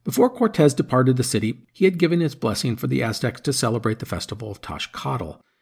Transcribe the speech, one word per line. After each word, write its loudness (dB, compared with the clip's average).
Before 2
Cortez 4
departed 2
the 0
city, -4
he 0
had 4
given 2
his -2
blessing -2
for -4
the 0
Aztecs -4
to 0
celebrate 0
the -10
festival -8
of -14
Taxcatl, -8